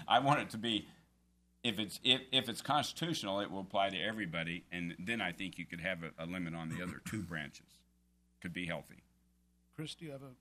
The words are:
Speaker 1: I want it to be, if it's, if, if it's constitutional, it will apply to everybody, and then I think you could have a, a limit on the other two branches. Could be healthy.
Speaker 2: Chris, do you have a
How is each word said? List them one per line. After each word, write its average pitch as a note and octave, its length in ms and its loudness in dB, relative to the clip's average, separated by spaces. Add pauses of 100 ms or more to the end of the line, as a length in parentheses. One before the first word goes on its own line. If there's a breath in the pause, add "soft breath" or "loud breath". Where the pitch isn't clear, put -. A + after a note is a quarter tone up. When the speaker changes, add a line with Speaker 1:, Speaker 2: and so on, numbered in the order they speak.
Speaker 1:
I A#2 100 10
want C#3 220 6
it G2 100 -4
to A2+ 80 -6
be, G#2+ 280 0 (760 soft breath)
if A2 160 0
it's, G#2 240 -4
if, B2+ 200 6 (100)
if B2+ 160 4
it's A2 140 -4
constitutional, C3+ 800 2
it G2+ 100 -2
will F#2+ 100 -4
apply G2 300 2
to F#2 100 -2
everybody, F2 720 -2
and F2 260 -2
then A2 220 -2
I F2+ 120 0
think F2+ 260 -6
you F2 60 -4
could E2+ 160 -10
have F2+ 220 0
a, E2 220 -6
a - 20 -4
limit F2 280 -4
on E2 160 -4
the E2+ 120 -4
other D#2+ 260 -6
two G#2+ 140 -4
branches. D#2+ 440 -6 (720)
Could F2+ 120 -6
be F2 140 -2
healthy. D#2+ 360 -6 (720)
Speaker 2:
Chris, D#3 180 -6
do E3+ 120 -12
you D3+ 40 -8
have C3+ 120 -10
a C3 180 -14